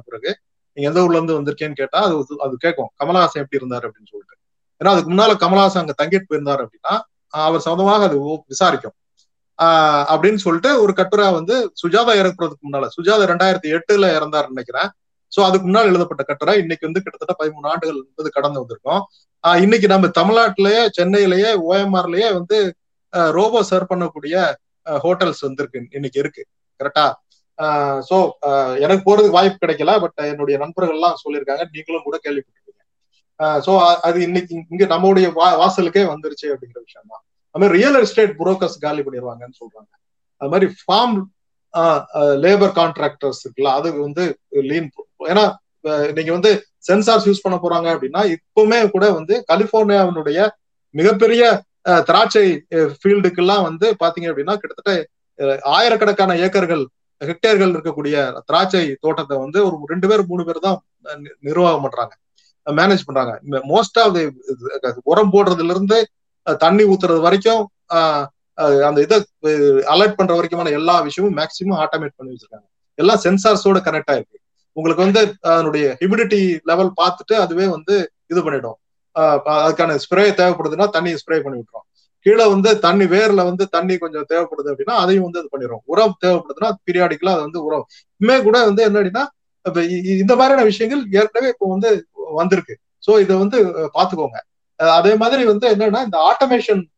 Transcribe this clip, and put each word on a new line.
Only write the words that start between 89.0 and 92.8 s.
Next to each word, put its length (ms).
இப்ப 160
இ-, 220
இ-, 140
இந்த 180
மாதிரியான 300
விஷயங்கள் 360
ஏற்கனவே 400
இப்போ 180
வந்து 200
வந்திருக்கு. 420